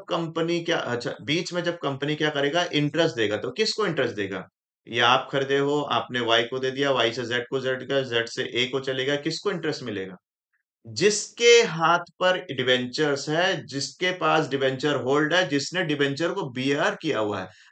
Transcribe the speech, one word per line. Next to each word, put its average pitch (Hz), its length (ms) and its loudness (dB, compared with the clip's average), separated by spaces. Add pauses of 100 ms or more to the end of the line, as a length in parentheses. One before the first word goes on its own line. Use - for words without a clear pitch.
कंपनी 170 560 -2
क्या, 165 140 0
अच्छा, 120 440 -4
बीच 165 300 -2
में 175 100 -2
जब 170 160 -2
कंपनी 143 360 -2
क्या 151 160 0
करेगा? 151 420 2
इंटरेस्ट 147 440 2
देगा। 107 200 2
तो - 140 -4
किसको 214 360 0
इंटरेस्ट 131 280 0
देगा? 95 340 -6 (400)
ये 117 120 -2
आप 123 320 4
खरीदे 139 260 2
हो, 143 220 2
आपने 120 400 -2
वाई 117 220 4
को 127 160 -4
दे 131 120 -2
दिया, 139 200 0
वाई 117 220 2
से 123 120 -6
जेड 120 260 -2
को, 135 100 -2
जेड 127 280 -4
का, 139 140 2
जेड 117 260 -2
से 123 140 -6
ए 127 240 0
को 131 140 -2
चलेगा, 131 360 -2
किसको 156 340 -2
इंटरेस्ट 160 320 -4
मिलेगा? 95 340 -8 (680)
जिसके 208 760 4
हाथ 165 360 2
पर 185 400 0
adventures 127 880 0
है, 160 380 0
जिसके 139 440 -4
पास 156 380 2
debenture 135 460 0
hold 147 400 2
है, 180 140 4
जिसने 143 360 -2
debenture 143 480 0
को 180 180 -4
बियर 139 440 0
किया 131 240 -2
हुआ 104 220 -2
है, 92 80 -10 (240)